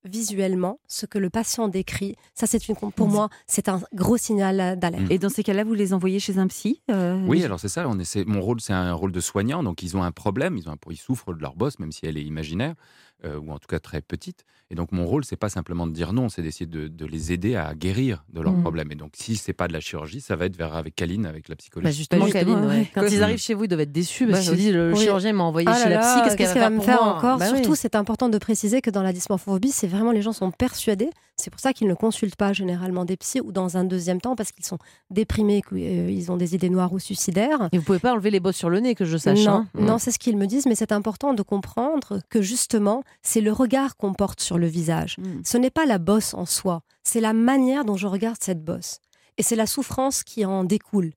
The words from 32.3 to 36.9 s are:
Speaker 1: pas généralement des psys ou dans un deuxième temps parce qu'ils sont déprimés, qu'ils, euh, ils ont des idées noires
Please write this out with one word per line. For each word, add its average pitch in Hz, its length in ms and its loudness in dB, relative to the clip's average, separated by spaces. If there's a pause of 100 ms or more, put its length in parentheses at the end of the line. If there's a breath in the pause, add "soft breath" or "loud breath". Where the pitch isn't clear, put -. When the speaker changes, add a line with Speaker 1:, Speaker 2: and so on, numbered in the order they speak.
Speaker 1:
pas 202 160 2
généralement 180 520 -2
des 180 120 -2
psys - 240 -4
ou 208 120 -8
dans 180 240 -2
un 185 80 2
deuxième 180 360 -2
temps 247 160 -2
parce - 160 -6
qu'ils - 140 -14
sont 165 120 -8 (320 soft breath)
déprimés, 208 520 2
qu'ils, 190 160 -8
euh, 180 320 -2
ils 180 200 -4
ont 180 60 0
des 175 180 0
idées 185 160 0
noires 180 220 2